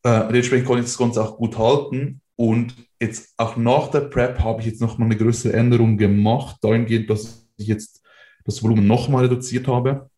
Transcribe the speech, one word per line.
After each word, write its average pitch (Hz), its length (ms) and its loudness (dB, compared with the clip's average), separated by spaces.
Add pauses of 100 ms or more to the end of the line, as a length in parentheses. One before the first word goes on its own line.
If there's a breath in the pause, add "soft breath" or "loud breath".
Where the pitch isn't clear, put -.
Äh, 113 240 2
dementsprechend 123 400 2
konnte 120 140 2
ich 117 60 -6
das - 100 -10
Ganze 113 260 0
auch - 140 -6
gut 113 200 -4
halten. 135 640 0 (140)
Und 117 400 0 (260)
jetzt - 360 -8
auch 113 200 -4
nach 127 300 2
der 143 140 0
Prep 123 400 -2
habe 113 180 -2
ich 113 80 -6
jetzt 113 140 -6
nochmal 113 260 -2
eine 110 100 0
größere 113 360 0
Änderung 117 440 4
gemacht, 104 640 2
dahingehend, 110 480 0
dass - 380 -6 (100)
ich 107 100 -8
jetzt - 360 -6 (420 soft breath)
das - 160 -8
Volumen 110 240 2
nochmal 127 380 2
reduziert 123 440 -2
habe 131 500 -2